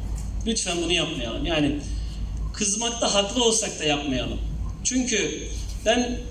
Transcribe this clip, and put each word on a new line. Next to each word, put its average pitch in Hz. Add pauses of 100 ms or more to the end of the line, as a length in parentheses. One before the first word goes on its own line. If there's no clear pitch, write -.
(460)
Lütfen 226
bunu 170
yapmayalım. -
Yani 151 (840)
kızmakta 233
haklı 202
olsak 208
da 160
yapmayalım. 131 (460)
Çünkü 240 (380)
ben 240 (120)